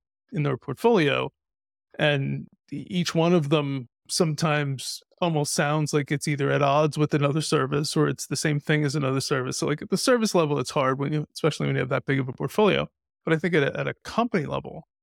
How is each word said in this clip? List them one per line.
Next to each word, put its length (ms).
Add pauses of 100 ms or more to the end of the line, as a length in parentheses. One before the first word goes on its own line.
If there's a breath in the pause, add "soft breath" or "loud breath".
(320)
in 120
their 140
portfolio. 720 (680)
And 500 (240)
e-, 180
each 240
one 200
of 160
them 380 (200)
sometimes 920 (200)
almost 320
sounds 400
like 160
it's 180
either 220
at 120
odds 360
with 160
another 280
service 560
or 100
it's 200
the 100
same 240
thing 240
as 100
another 240
service. 380
So, 100
like, 140
at 80
the 80
service 360
level, 240
it's 140
hard 280
when 120
you, 240
especially 320
when 80
you 60
have 80
that 160
big 140
of 100
a 40
portfolio. 540 (380)
But 80
I 40
think 160
at 100
a, 140
at 100
a 60 (120)
company 400
level, 400 (180)